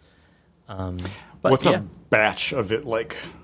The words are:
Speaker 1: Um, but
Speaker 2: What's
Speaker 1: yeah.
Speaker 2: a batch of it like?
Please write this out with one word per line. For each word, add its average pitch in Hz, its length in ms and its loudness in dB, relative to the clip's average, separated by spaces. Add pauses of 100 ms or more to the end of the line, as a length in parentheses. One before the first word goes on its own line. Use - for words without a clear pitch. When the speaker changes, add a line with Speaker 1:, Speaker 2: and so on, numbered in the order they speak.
(680)
Speaker 1:
Um, 95 280 -6 (460)
but 92 100 4
Speaker 2:
What's 131 120 4
Speaker 1:
yeah. 180 140 4
Speaker 2:
a - 20 -2 (300)
batch 107 420 2
of 110 200 -2
it 113 140 -2
like? 113 300 -4 (280)